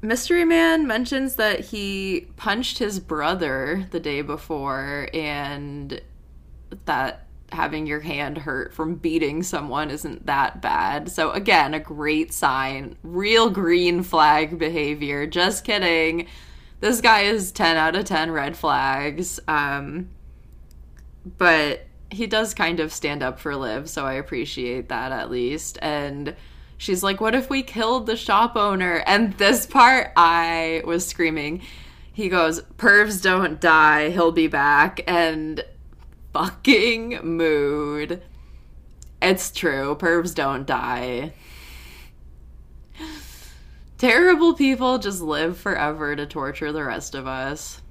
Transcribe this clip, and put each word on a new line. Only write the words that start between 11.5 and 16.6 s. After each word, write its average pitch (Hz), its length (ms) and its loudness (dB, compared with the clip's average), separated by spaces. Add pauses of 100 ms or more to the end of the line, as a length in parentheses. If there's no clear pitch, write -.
a 156 60 -4
great 151 520 -2
sign. 135 720 -2
Real 208 460 4
green 175 520 2
flag 156 560 4
behavior. 147 680 -2
Just 180 380 0
kidding. 165 600 0 (540)